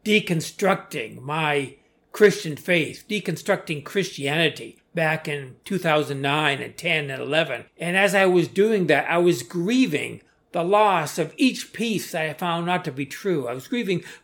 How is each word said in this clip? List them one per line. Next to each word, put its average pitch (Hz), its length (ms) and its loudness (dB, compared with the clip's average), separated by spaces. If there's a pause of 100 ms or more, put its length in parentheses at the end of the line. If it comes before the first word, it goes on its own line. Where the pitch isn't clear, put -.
deconstructing 185 1160 -2
my 143 540 -2 (360)
Christian 165 440 4
faith, 165 540 -2
deconstructing 180 760 -4
Christianity 147 960 -2 (160)
back 160 320 -2
in 139 380 -8
two 196 120 -4
thousand 151 440 0
nine 143 400 0
and 120 160 -12
ten 160 340 -2
and 131 100 -8
eleven. 143 440 -2 (120)
And 175 200 -2
as 196 180 4
I 190 100 4
was 175 220 4
doing 202 400 2
that, 143 220 2
I 170 80 0
was 175 260 4
grieving 170 800 0 (320)
the 170 100 -2
loss 190 540 4
of 151 180 -2
each - 380 0
piece 220 400 -4
that 160 160 -2
I 147 40 -8
found 170 320 -2
not 175 200 0
to 156 80 -6
be 139 120 -6
true. 156 420 -2
I 120 60 -6
was 131 140 -12
grieving 196 380 -2 (180)